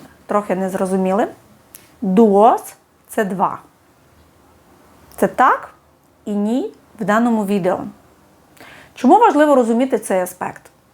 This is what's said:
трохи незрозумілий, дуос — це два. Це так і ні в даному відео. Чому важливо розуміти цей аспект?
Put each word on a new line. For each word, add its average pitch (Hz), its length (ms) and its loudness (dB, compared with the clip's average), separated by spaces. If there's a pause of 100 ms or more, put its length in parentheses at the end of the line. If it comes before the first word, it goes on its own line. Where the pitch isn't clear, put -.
(260)
трохи 208 300 -4
незрозумілий, 190 720 -2 (720)
дуос — 214 760 4 (340)
це 220 160 -4
два. 185 340 -4 (1600)
Це 202 100 0
так 254 420 0 (560)
і 214 60 -8
ні 226 420 -2 (260)
в 220 60 -8
даному 220 400 0
відео. 185 340 -2 (1160)
Чому 330 240 4
важливо 302 360 2
розуміти 240 440 0
цей 190 220 -4
аспект? - 400 -10 (320)